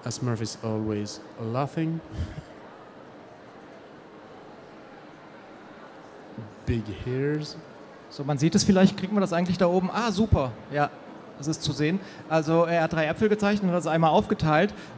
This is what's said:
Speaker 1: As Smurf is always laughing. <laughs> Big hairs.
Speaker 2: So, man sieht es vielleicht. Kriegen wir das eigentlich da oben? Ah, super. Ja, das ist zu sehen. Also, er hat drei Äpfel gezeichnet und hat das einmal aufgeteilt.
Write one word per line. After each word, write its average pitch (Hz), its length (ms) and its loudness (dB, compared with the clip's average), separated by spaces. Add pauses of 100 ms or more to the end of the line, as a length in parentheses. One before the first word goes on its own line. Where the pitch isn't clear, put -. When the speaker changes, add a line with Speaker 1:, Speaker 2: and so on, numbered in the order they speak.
Speaker 1:
As 120 140 -6
Smurf 117 240 -2
is - 200 -8
always 107 580 -4 (200)
laughing. 139 640 -4
<laughs> - 40 -20 (4000)
Big 113 180 -2 (220)
hairs. 147 500 -2 (540)
Speaker 2:
So, - 120 -12
man 143 140 -2
sieht 160 180 2
es 196 100 4
vielleicht. 190 340 6
Kriegen 190 180 -6
wir 202 40 4
das 190 120 0
eigentlich 175 240 0
da 180 100 4
oben? 180 240 2
Ah, 220 220 -2
super. 175 400 2 (180)
Ja, 147 200 0 (480)
das 139 100 -10
ist 156 140 -4
zu 156 100 -2
sehen. 151 280 0 (280)
Also, 160 360 2
er 170 180 2
hat 160 100 0
drei 160 140 0
Äpfel 214 240 0
gezeichnet 208 340 2
und 180 60 2
hat 175 80 2
das 160 80 -2
einmal 160 240 4
aufgeteilt. 165 640 4 (240)